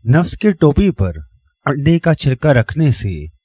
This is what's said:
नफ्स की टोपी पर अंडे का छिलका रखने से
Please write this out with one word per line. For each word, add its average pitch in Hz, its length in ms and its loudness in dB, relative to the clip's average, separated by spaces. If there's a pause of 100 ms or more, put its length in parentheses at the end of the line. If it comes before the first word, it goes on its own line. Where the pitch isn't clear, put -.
नफ्स 156 300 2
की - 160 0
टोपी 175 400 2
पर 90 260 -6 (480)
अंडे 151 340 0
का 165 140 0
छिलका 143 380 0
रखने 135 400 0
से 82 360 -4 (180)